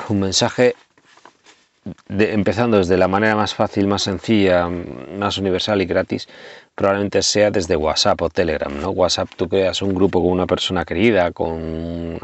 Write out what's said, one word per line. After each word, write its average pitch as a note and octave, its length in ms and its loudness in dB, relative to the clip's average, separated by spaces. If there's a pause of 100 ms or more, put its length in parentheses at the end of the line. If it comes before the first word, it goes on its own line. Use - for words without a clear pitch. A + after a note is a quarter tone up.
un G2 120 0
mensaje, A#2 540 2 (1300)
de, G2+ 260 0
empezando G#2+ 440 2
desde F2+ 200 4
la F#2 100 4
manera G#2+ 280 2
más G#2+ 180 0
fácil, G#2 320 0
más G2 160 0
sencilla, F#2 640 2
más F2 720 -6
universal G2 440 0
y F#2 40 0
gratis, F#2 420 -2 (480)
probablemente G2 460 0
sea G#2 300 2
desde F#2 240 0
WhatsApp D#2 460 0
o E2 80 0
Telegram, D2 500 -2
¿no? E2+ 100 -4
WhatsApp, F2+ 460 0
tú F2+ 140 -4
creas F#2 320 0
un G2 120 -2
grupo F#2 280 2
con F2 100 2
una F2+ 160 0
persona F2+ 380 -2
querida, F2+ 460 2
con E2 200 -4
un E2 720 -8